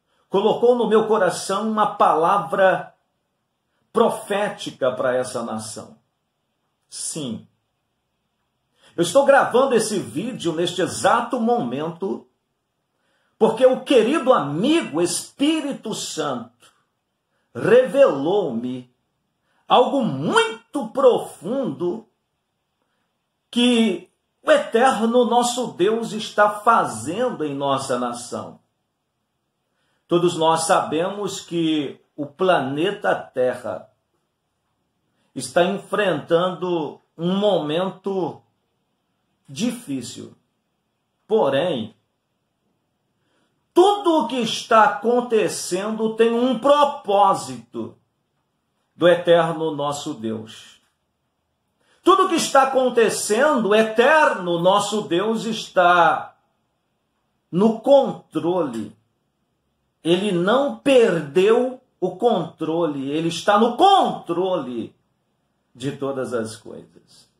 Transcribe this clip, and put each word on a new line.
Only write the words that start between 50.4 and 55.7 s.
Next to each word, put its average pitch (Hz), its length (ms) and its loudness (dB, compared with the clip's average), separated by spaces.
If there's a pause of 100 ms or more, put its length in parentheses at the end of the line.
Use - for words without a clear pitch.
Tudo 381 220 4
o - 40 -4
que 339 60 -2
está 269 280 2
acontecendo, 240 1040 0
o 208 60 4
eterno 220 840 2
nosso 202 440 2
Deus 202 420 -2
está 175 920 2 (1120)